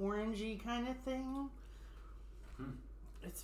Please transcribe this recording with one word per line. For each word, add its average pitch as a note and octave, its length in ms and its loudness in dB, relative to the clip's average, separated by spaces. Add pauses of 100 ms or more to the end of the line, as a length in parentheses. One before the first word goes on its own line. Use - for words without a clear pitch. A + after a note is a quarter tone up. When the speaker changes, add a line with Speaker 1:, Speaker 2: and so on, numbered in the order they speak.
Speaker 1:
orangey G#3 600 4
kinda A#3+ 320 4 (120)
thing. C4 440 2 (1080)
Speaker 2:
Hmm. C3 140 -2 (520)
Speaker 1:
It's F3 200 -6